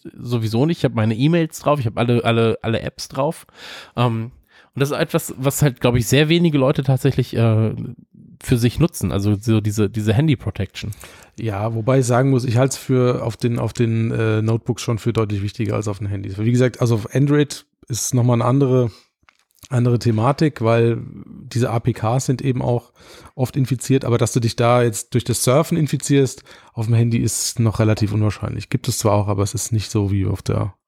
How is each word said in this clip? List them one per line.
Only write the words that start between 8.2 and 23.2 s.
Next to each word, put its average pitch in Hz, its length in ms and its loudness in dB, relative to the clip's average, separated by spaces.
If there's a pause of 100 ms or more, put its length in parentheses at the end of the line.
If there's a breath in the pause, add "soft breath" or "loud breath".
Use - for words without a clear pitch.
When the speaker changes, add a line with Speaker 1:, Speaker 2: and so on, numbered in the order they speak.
Speaker 1:
für 123 160 2
sich 120 220 0
nutzen, 104 320 -2
also 101 280 0
so 110 200 0
diese, 104 280 0
diese 107 240 -2
Handy-Protection. 110 800 -2 (480 loud breath)
Speaker 2:
Ja, 110 340 -4
wobei 120 280 2
ich 120 60 0
sagen 127 240 4
muss, 127 140 2
ich 117 120 0
halte 135 160 2
es - 40 -8
für 127 460 0
auf 113 140 -6
den, 120 240 -2
auf 113 120 -2
den, 113 380 0
äh, 110 320 0
Notebooks 113 400 -2
schon 117 160 -2
für 120 140 -2
deutlich 104 280 -2
wichtiger 104 360 -4
als 104 100 -4
auf 101 120 -6
den 101 100 -6
Handys. 98 280 -8
Wie 110 140 0
gesagt, 123 300 2
also 117 160 2
auf 110 180 -6
Android 143 520 0 (200)
ist - 200 -6
es - 80 -8
nochmal 123 240 2
eine 117 80 0
andere, 127 440 2 (800 loud breath)
andere 120 320 2
Thematik, 120 640 0
weil 117 380 2 (260)
diese 120 440 -4
A 117 80 -2
P 117 140 0
Ks 120 340 -2
sind 131 160 -2
eben 131 180 -2
auch 123 320 -2 (440 loud breath)